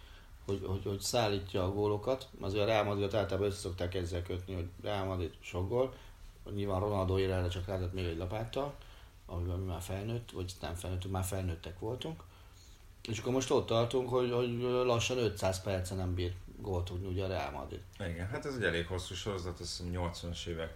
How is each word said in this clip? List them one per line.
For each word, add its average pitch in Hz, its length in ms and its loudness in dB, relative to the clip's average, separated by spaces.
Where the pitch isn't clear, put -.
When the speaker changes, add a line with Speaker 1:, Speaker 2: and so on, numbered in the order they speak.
Speaker 1:
hogy, 98 200 0
hogy, 95 180 0
hogy 101 160 0
szállítja 101 640 2
a 92 80 4
gólokat. 104 560 2
Azért 101 220 2
a 101 40 4
Real 107 180 6
Madridot 101 300 2
általában 98 340 4
össze 98 100 -2
szokták 90 360 -2
ezzel 87 280 0
kötni, 92 320 -4
hogy 87 140 -2
Real 101 220 -2
Madrid 90 360 0
sok 90 280 -2
gól. 127 260 2
Nyilván 101 260 2
Ronaldo 95 380 4
ér 95 120 4
erre 92 180 2
csak 90 180 -2
rátett 92 260 0
még 92 120 -2
egy 82 120 -2
lapáttal, 113 580 -2
amiben 90 320 -2
mi 95 80 -2
már 87 160 -2
felnőtt, 107 480 -4
vagy 92 300 -4
nem 78 140 -4
felnőttünk, 90 400 -4
már 92 100 2
felnőttek 92 540 -2
voltunk. 127 440 -4
És 110 100 -2
akkor 123 140 0
most 131 180 4
ott 127 160 6
tartunk, 120 420 4
hogy, 123 240 4
hogy 123 160 4
lassan 123 580 4
ötszáz 95 440 2
percen 92 340 0
nem 90 180 0
bír 90 180 0
gólt 92 300 0
rúgni 90 180 -4
ugye 92 180 0
a 95 40 0
Real 73 220 0
Madrid. 69 300 -6
Speaker 2:
Igen, 87 280 -4
hát 147 200 -4
ez 139 80 -4
egy 113 100 0
elég 85 220 2
hosszú 90 280 -4
sorozat, 90 460 -4
azt 87 160 -6
hiszem 87 160 -4
nyolcvanas 85 540 -4
évek, 82 300 -4